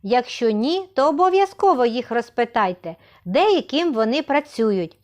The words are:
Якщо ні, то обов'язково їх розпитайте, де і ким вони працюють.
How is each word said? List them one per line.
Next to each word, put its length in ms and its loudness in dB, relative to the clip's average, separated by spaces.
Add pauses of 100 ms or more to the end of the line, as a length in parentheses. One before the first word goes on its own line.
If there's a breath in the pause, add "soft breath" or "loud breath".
Якщо 460 -2
ні, 460 -2
то 140 2
обов'язково 760 2
їх 260 -4
розпитайте, 840 -4 (300 soft breath)
де 320 2
і 40 0
ким 320 -2
вони 300 0
працюють. 800 -2